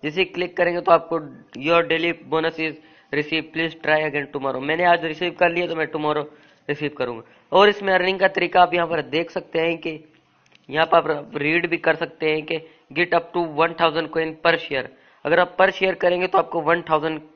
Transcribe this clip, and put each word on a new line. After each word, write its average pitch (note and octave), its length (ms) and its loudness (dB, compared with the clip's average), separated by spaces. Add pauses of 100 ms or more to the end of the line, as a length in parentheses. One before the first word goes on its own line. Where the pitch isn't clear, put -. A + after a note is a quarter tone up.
जैसे D3+ 180 -4
ही F3+ 60 2
क्लिक F3 300 -6
करेंगे F3 240 0
तो C4 100 2
आपको E3 280 2 (420)
your E3+ 240 2
daily E3 280 0 (160)
bonus D#3+ 300 -2
is D#3+ 200 -6 (340)
received, D3+ 400 -4
please D#3+ 260 -4
try D#3 240 2
again D3 280 -4
tomorrow। C3 300 -4
मैंने D#3+ 240 0
आज E3+ 200 4
रिसीव E3 340 -6
कर F3 120 4
लिया E3+ 160 -2
तो E3 80 -4
मैं D#3 160 -2
tomorrow D3+ 340 -2 (440)
रिसीव D3 280 -4
करूँगा। A#2+ 260 -6 (280)
और G3 180 6
इसमें G3 240 -2
अर्निंग F#3 260 0
का F#3+ 100 4
तरीका F3+ 320 2
आप E3+ 120 4
यहाँ E3+ 140 0
पर E3 220 -2
देख E3 220 -2
सकते - 280 -6
हैं E3 180 0
कि E3 160 -8 (760)
यहाँ D#3 180 2
पर D#3 240 4
आप D3 260 -6
रीड E3 320 0
भी E3+ 100 -2
कर D#3+ 160 2
सकते D#3 360 -4
हैं D#3 140 0
कि D#3+ 140 -4 (340)
get E3+ 200 0
up E3+ 220 0
to F3 100 0 (120)
one E3 240 2
thousand D#3+ 300 0
coin D#3+ 220 -2 (120)
per E3 160 4
share। C3 260 -4 (380)
अगर D#3+ 140 4
आप F3 180 2
per F#3+ 140 6
share F#3+ 260 0
करेंगे F3+ 300 0
तो F#3 100 0
आपको E3+ 240 -2
वन E3 200 0
थाउजेंड D#3 400 -2 (140)